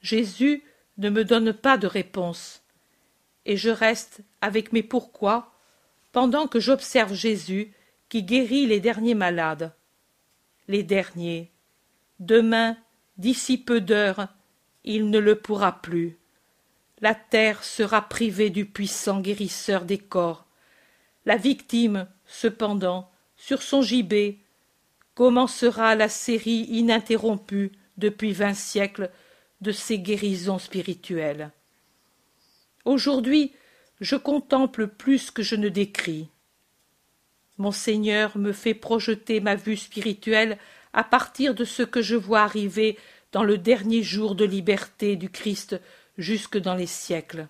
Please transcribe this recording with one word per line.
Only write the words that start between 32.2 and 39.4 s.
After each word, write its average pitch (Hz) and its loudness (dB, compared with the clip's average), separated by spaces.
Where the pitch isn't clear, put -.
Aujourd'hui, 269 2
je 226 -2
contemple 262 0
plus - 0
que 220 -4
je 226 -2
ne 208 0
décris. 170 -4
Mon 202 -2
Seigneur 214 0
me 202 -2
fait 220 -2
projeter 220 -2
ma 202 0